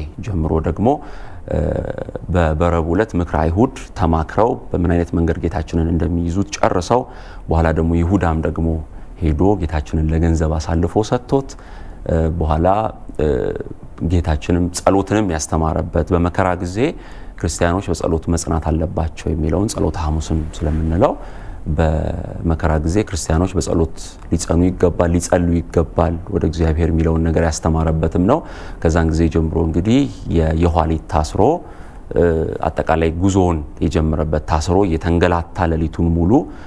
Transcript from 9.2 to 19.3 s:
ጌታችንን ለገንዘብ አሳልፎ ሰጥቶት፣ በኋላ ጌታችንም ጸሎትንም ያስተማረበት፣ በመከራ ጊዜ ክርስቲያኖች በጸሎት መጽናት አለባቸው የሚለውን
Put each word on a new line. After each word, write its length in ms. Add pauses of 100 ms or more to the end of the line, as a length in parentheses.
ጌታችንን 520
ለገንዘብ 440
አሳልፎ 420 (100)
ሰጥቶት፣ 440 (840)
በኋላ 320 (1400)
ጌታችንም 680
ጸሎትንም 560
ያስተማረበት፣ 800
በመከራ 480
ጊዜ 200 (600)
ክርስቲያኖች 500
በጸሎት 400
መጽናት 400
አለባቸው 600
የሚለውን 400